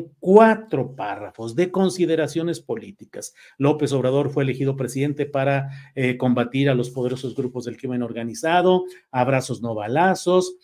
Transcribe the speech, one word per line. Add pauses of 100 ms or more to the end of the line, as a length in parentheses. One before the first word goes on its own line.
(180)
cuatro
párrafos
de
consideraciones
políticas. (240)
López
Obrador
fue
elegido
presidente
para, (240)
eh,
combatir
a
los
poderosos
grupos
del
crimen
organizado, (260)
abrazos
no
balazos,